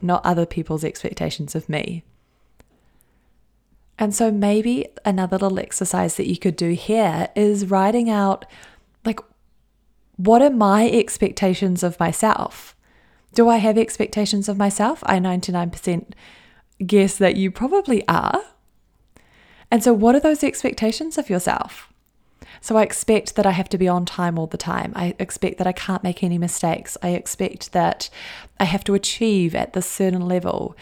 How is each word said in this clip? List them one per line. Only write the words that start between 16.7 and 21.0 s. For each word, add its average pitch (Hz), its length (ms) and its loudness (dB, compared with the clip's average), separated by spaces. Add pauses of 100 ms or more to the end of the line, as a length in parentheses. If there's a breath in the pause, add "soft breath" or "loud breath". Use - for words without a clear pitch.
guess 196 300 4
that 190 200 4
you 190 140 0
probably 269 560 0
are. - 360 0 (1300 soft breath)
And 226 120 4
so 240 120 6
what 226 200 6
are 294 60 4
those 302 240 2
expectations 277 720 -2